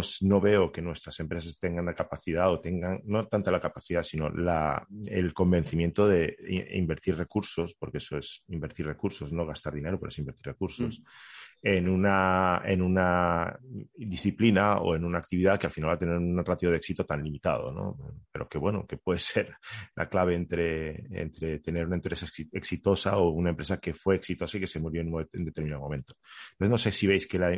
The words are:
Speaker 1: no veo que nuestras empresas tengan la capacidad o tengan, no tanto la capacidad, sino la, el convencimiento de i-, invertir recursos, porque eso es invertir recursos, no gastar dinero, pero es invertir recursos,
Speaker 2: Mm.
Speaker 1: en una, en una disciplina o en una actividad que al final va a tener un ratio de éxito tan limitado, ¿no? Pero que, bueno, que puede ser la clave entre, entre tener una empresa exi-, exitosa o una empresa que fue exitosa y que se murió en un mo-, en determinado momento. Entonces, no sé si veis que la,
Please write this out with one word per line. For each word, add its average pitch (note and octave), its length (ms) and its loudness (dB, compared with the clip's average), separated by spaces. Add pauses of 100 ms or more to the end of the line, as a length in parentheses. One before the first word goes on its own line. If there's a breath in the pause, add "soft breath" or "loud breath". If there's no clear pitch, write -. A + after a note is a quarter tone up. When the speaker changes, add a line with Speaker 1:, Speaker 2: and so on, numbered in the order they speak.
(220)
Speaker 1:
no G2 180 6
veo G2 320 6
que E2+ 120 -8
nuestras E2 360 -8
empresas E2 400 -8
tengan F2 280 -2
la E2+ 80 -4
capacidad E2+ 580 0
o D#2+ 80 -2
tengan, F2+ 440 -4
no G#2+ 220 0
tanto F#2+ 240 0
la F2+ 80 4
capacidad, E2+ 440 -2
sino D#2 260 -4
la, D#2 560 0 (220)
el F2+ 260 0
convencimiento F2 760 2
de E2+ 300 4 (100)
i-, F#2 300 -4
invertir E2 400 0
recursos, E2+ 600 -4
porque D2 200 -8
eso D2 200 -8
es - 300 -12
invertir D#2+ 380 -6
recursos, D2+ 480 -6
no E2 120 -2
gastar D2+ 280 -8
dinero, D#2 260 -4
pero - 100 -10
es - 100 -12
invertir C2+ 260 -10
recursos, G2 560 -6 (600 loud breath)
Speaker 2:
Mm. - 40 0
Speaker 1:
en F#2 220 4
una, F#2 760 4
en F#2 180 2
una F2+ 720 2 (380)
disciplina G2+ 840 4
o F2 140 2
en E2 100 0
una F2 140 -2
actividad F#2 400 2
que - 80 -2
al D2+ 80 -2
final D#2 160 -2
va F2 40 4
a E2+ 40 -2
tener E2+ 200 0
un F2 280 0
ratio F2 240 0
de E2+ 80 4
éxito - 280 -2
tan D2+ 180 -4
limitado, D2 480 -2
¿no? F2+ 260 -6 (340)
Pero - 160 -8
que, D#2 120 -6
bueno, G2 260 -2
que - 120 -10
puede F2+ 220 0
ser - 360 -2 (400 loud breath)
la - 120 -4
clave F2+ 280 2
entre, E2 720 -2 (120)
entre D#2+ 420 -4
tener E2 260 -2
una F2+ 80 0
empresa E2 320 -4
exi-, - 240 -12
exitosa F#2+ 680 0
o F2 120 6
una E2+ 220 0
empresa E2 280 -4
que E2 160 -4
fue F#2+ 220 2
exitosa F2+ 400 -6
y - 20 -6
que F2+ 80 -4
se - 120 -6
murió D#2+ 220 -4
en E2 60 -4
un E2 60 -4
mo-, D#2+ 180 -4
en F2 140 -6
determinado D2+ 360 -6
momento. C#2+ 320 -8 (380 loud breath)
Entonces, G2+ 200 0
no A#2 60 4
sé A2 140 2
si G2+ 160 2
veis F#2+ 180 6
que F2+ 140 -2
la, F2+ 180 2